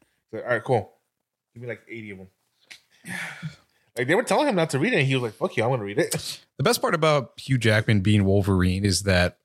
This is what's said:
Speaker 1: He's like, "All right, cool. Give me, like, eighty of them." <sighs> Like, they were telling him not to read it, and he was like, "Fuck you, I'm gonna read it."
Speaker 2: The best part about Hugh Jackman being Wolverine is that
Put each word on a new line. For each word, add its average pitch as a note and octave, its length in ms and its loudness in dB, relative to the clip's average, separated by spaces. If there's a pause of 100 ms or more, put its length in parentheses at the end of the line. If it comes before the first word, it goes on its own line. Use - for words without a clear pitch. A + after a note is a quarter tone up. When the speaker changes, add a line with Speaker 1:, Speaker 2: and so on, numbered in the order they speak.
(300)
Speaker 1:
He's A2 80 -10
like, - 100 -10
"All B2 60 2
right, G#2+ 80 -2
cool. A#2+ 300 -2 (600)
Give A#2+ 120 -18
me, A#2+ 40 -12
like, G#2+ 200 -12
eighty A2 240 -14
of F#2 60 -16
them." F#2 100 -20 (760)
<sighs> - 140 -10 (800)
Like, B2+ 80 -2
they D#3 80 0
were A#3 80 2
telling A#3+ 260 0
him A#3+ 60 0
not E3 160 0
to C#3+ 80 -2
read A3 160 0
it, F#3+ 40 2
and C3+ 80 2
he C3+ 100 0
was B2 80 -2
like, A2 100 -6
"Fuck - 220 -6
you, A2 80 0
I'm A2+ 60 0
gonna B2+ 120 -2
read G2+ 160 -6
it." - 420 -4 (160)
Speaker 2:
The C3+ 60 -2
best A#3 180 2
part F#3 140 -2
about D3+ 420 0
Hugh C3+ 220 -2
Jackman G#2+ 440 2
being G#2 220 4
Wolverine F#2+ 600 2
is G2 180 0
that F2+ 420 2